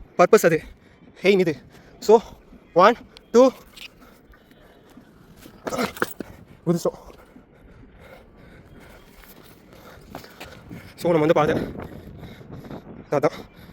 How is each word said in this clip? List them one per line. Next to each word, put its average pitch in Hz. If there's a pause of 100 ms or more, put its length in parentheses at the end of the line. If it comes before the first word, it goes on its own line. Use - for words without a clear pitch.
(180)
பர்பஸ் 180
அது, 160 (680)
எய்ம் 190
இது. 160 (520)
So, 214 (680)
ஒன், 233 (380)
டூ, 240 (3250)
குதிச்சோம். 170 (4000)
So, 170
நம்ம 151
வந்து 160
பாதை 156 (1600)
அதான், 151 (340)